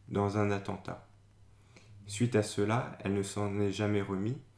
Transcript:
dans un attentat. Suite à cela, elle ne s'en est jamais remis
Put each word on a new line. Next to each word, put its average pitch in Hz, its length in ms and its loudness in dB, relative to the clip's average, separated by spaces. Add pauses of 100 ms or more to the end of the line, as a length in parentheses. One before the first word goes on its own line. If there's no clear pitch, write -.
dans 101 280 0
un 104 140 2
attentat. 95 560 -6 (1000)
Suite 120 280 2
à 107 80 6
cela, 107 600 0
elle 98 100 2
ne 101 100 2
s'en 101 360 -2
est 101 140 2
jamais 104 280 2
remis 98 360 -2 (200)